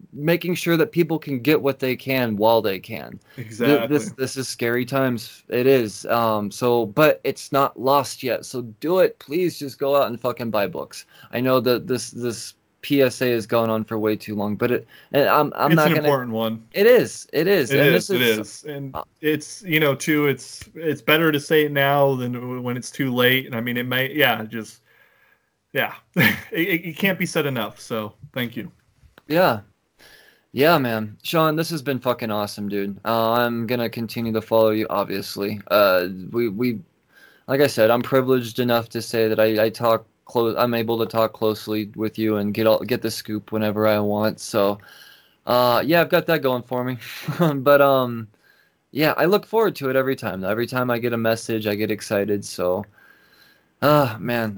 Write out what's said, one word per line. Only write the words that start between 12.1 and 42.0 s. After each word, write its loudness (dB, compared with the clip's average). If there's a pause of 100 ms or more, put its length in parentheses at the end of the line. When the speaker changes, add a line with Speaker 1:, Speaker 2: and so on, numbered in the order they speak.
Speaker 1:
this -10 (260)
P 0
S 0
A 0
is -2
going 0
on -2
for -6
way 0
too -8
long, -4
but 0
it, -2 (260)
and 4
I'm, 2
I'm 2
Speaker 2:
It's 6
Speaker 1:
not 6
Speaker 2:
an 4
Speaker 1:
gonna -2
Speaker 2:
important 0
one. -4
Speaker 1:
It 4
is. 4
It 0
is. 2
Speaker 2:
It 2
Speaker 1:
And 6
Speaker 2:
is, 0
Speaker 1:
this -6
Speaker 2:
it 2
Speaker 1:
is 2
Speaker 2:
is. -12
And -10
Speaker 1:
uh, -8 (180)
Speaker 2:
it's, -4
you 0
know, 2
too, 0
it's, -6
it's -4
better 2
to 0
say 2
it -4
now 2
than -6
w-, -8
when -6
it's -10
too -4
late. 4
And -8
I -4
mean, -4
it -4
may, -2
yeah, 2
just, -12 (920)
yeah, 0 (100)
<laughs> -16
it, 4 (160)
it, -2
it -12
can't -2
be -4
said -2
enough. -6
So -8 (200)
thank -6
you. -12 (560)
Speaker 1:
Yeah. 2 (920)
Yeah, 4
man. -2
Sean, 0
this -2
has -6
been -4
fucking -2
awesome, -6
dude. -6
Uh, 2
I'm 0
gonna -2
continue -6
to -2
follow 4
you, 0
obviously. -6
Uh, 4 (240)
we, 0
we, -2 (680)
like 2
I 6
said, 4
I'm 2
privileged 0
enough 0
to -8
say 0
that 0
I, 4
I 2
talk 0 (180)
close, 0
I'm 2
able -2
to -2
talk 0
closely -4
with -6